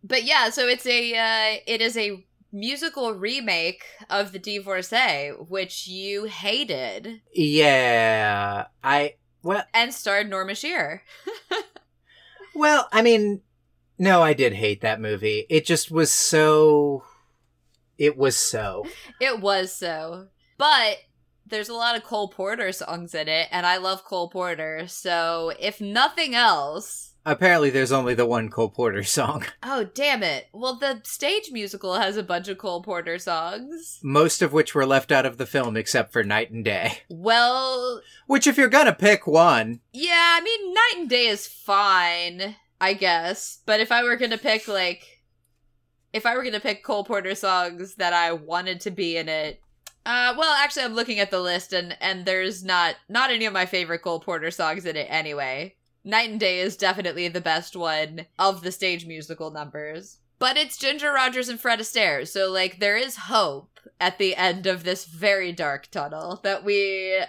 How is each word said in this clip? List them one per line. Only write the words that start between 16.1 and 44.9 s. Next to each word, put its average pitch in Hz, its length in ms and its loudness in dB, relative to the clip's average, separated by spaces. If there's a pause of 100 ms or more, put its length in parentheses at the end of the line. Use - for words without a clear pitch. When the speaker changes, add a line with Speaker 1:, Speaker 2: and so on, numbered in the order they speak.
Speaker 2:
so, 151 920 4 (960)
it 143 180 4
was 131 180 4
so. 101 520 -4 (320)
Speaker 1:
It 247 200 0
was 190 320 0
so. 170 580 -8 (280)
But 262 400 4 (480)
there's 214 240 -6
a 233 60 -10
lot 233 200 0
of 226 80 -6
Cole 208 260 -4
Porter 196 420 -4
songs 175 420 -10
in 156 140 -4
it, 160 240 0
and 175 160 -2
I 180 100 2
love 190 260 -4
Cole 175 260 -4
Porter, 165 580 -6
so 165 720 -2
if 202 200 -6
nothing 247 540 0
else, 175 720 0 (220)
Speaker 2:
Apparently 160 420 4
there's 131 220 2
only 127 220 2
the 120 120 4
one 117 240 0
Cole 113 200 0
Porter 104 340 -2
song. 139 400 -2 (100)
<laughs> - 80 -20
Speaker 1:
Oh, 254 220 -2
damn 262 400 -2
it. 147 300 -4
Well, 247 240 -6
the 269 260 -4
stage 381 480 -4
musical 196 440 -6
has 202 200 0
a 208 80 -4
bunch 180 240 -4
of 190 100 -8
Cole 180 240 -6
Porter 175 380 -6
songs. 214 840 -8
Speaker 2:
Most 147 400 2
of 147 120 0
which 156 200 2
were 139 120 2
left 135 260 2
out 135 140 4
of 117 120 -4
the 131 80 -6
film 120 300 -2
except 110 380 -2
for 117 100 2
Night 107 280 0
and 113 120 -8
Day. 98 360 -2 (100)
Speaker 1:
Well, 240 920 0 (260)
Speaker 2:
Which, 277 200 4
if 285 100 4
you're 262 120 6
gonna 254 260 6
pick 202 320 4
one 139 540 6 (100)
Speaker 1:
Yeah, 339 460 4
I 339 40 2
mean, 403 320 -4
Night 453 260 4
and 311 100 -6
Day 247 180 2
is 202 200 -2
fine, 185 1080 0 (240)
I 190 140 2
guess. 180 720 -2
But 214 160 2
if 226 100 0
I 240 120 4
were 240 120 2
gonna 233 220 -2
pick, 220 320 -2
like, 185 340 -2 (1120)